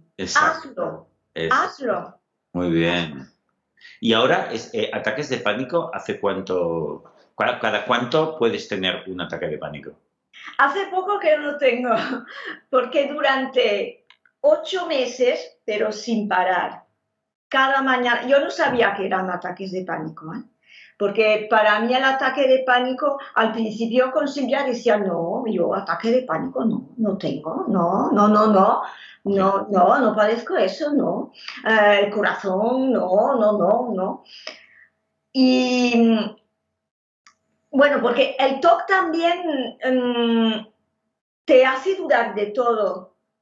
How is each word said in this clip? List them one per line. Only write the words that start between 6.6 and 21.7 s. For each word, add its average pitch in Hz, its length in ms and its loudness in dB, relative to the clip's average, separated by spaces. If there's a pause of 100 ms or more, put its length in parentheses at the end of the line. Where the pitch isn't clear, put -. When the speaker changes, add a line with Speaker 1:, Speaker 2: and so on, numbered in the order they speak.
Speaker 1:
cua-, 120 240 -2
cada 107 260 -2
cuánto 123 520 -2
puedes 110 300 -2
tener 95 400 -4
un 90 140 -10
ataque 82 260 -8
de 78 100 -6
pánico? - 340 -12 (640)
Speaker 2:
Hace 381 300 0
poco 381 320 -2
que 311 180 2
no 294 200 -6
tengo, 247 320 0
<laughs> - 800 -6
porque 269 380 2
durante 262 1000 0 (360)
ocho 320 460 2
meses, 262 760 -2
pero 214 260 -2
sin 214 360 -4
parar, 185 560 0 (680)
cada 269 320 2
mañana, 247 460 0
yo 277 120 6
no 277 120 0
sabía 247 440 0
que 196 100 -4
eran 185 240 -2
ataques 180 420 -8
de 185 140 -8
pánico, 160 480 -10
¿eh? - 100 -12 (540)
Porque 214 520 0
para 214 320 4